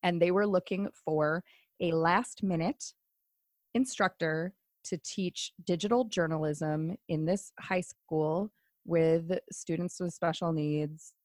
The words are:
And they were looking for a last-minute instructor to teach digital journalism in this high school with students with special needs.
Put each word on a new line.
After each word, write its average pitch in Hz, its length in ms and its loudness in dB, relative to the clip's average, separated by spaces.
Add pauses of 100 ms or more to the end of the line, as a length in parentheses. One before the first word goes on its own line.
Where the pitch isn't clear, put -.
And 175 200 4
they 175 80 6
were 202 160 4
looking 190 420 0 (160)
for 156 380 0 (380)
a 175 100 2
last-minute 170 1000 0 (800)
instructor 180 800 0 (320)
to 175 140 -4
teach - 540 -6 (120)
digital 208 400 2
journalism 156 920 0 (120)
in 156 160 0
this 185 340 -2
high 185 220 -2
school 160 720 -4 (320)
with 165 520 2 (140)
students 175 480 -4
with 175 140 -4
special 170 400 -2
needs. 151 600 -2 (120)